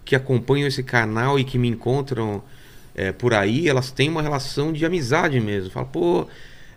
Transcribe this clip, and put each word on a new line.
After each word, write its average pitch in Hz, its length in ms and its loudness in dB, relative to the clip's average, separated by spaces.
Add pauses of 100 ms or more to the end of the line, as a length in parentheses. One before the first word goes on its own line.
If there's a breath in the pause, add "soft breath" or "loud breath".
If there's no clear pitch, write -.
que - 100 0
acompanham 135 540 2
esse 135 140 -2
canal 120 560 2
e 127 60 2
que 131 140 -4
me 120 100 2
encontram, 117 720 -2 (520 loud breath)
é, 95 160 -2
por 120 220 0
aí, 113 360 2
elas 131 220 2
têm 135 200 2
uma 165 120 -2
relação 151 500 -2
de 156 120 -2
amizade 160 560 2
mesmo. 101 300 -2
Fala, 127 160 -6
"Pô, 170 400 0 (500 loud breath)